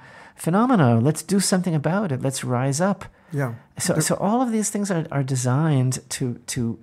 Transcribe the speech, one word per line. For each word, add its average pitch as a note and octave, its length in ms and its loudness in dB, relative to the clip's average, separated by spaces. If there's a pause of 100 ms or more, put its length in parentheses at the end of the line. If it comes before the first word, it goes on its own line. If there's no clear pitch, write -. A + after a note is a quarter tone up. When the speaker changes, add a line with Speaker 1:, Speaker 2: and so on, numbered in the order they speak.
(360)
Speaker 1:
phenomena. E3+ 640 4
Let's D3+ 240 0
do F#3+ 160 0
something F3+ 340 0
about D#3+ 380 -2
it. B2 100 -4
Let's C3 220 -4
rise C3 360 0
up. F#3+ 240 0 (280)
Speaker 2:
Yeah. C3+ 220 -4 (240)
Speaker 1:
So, - 160 0
Speaker 2:
There D#3 80 2
Speaker 1:
so - 180 -2
all A3 200 2
of A#3+ 120 0
these G#3+ 180 -2
things G3+ 220 -2
are, D#3+ 180 0
are C#3 140 -2
designed C3 760 0 (120)
to, B2 240 -4 (120)
to, A#2 360 -4